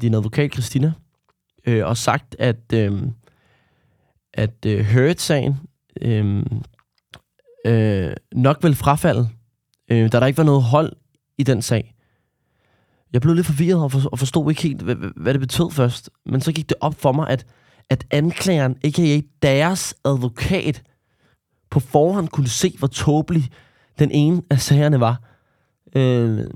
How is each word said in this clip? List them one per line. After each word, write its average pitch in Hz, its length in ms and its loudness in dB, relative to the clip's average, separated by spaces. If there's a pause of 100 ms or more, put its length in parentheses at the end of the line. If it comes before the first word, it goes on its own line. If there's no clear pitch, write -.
din 117 120 2
advokat, 110 400 -2
Christina, 135 400 -2 (720)
øh, 110 220 0
og 110 100 0
sagt, - 420 -2
at, 117 340 -2
øhm, 104 380 0 (1200)
at, 110 320 -4
øh, 107 280 0
Hurt-sagen, 139 680 0 (420)
øhm, 107 600 -2 (1040)
øh, 107 480 0 (220)
nok 135 280 2
vil 156 120 4
frafalde, 139 540 0 (640)
øh, 113 200 4
da 117 80 4
der 123 60 2
ikke 135 120 0
var 160 60 2
noget 143 200 4
hold 143 300 0 (440)
i 139 60 0
den 131 180 0
sag. - 340 -4 (1160)
Jeg 123 80 0
blev 156 120 4
lidt 170 140 2
forvirret 165 360 2
og 139 80 -2
for-, 135 200 0
og 123 80 -6
forstod 143 300 0
ikke 156 120 0
helt, 143 200 -4
hvad, 104 140 -4
hvad, - 200 -8
hvad 101 180 -2
det 139 60 0
betød 131 320 -2
først. 127 380 -2 (160)
Men 131 160 -2
så 160 100 -2
gik 156 180 -6
det - 120 -2
op 156 140 -2
for 143 160 0
mig, 147 180 -2
at, 127 160 -4 (440)
at - 220 -2
anklageren, 151 720 0
A 151 60 0
K 147 100 -2
A 147 220 2 (200)
deres 151 540 0 (100)
advokat, 135 800 -2 (880)
på - 80 2
forhånd 165 480 0
kunne 139 200 -2
se, - 320 -2
hvor 139 80 0
tåbelig 151 600 0 (500)
den 143 120 2
ene 151 380 2
af 139 100 2
sagerne 147 400 2
var. 120 220 0 (760)
Øh, 120 500 0 (100)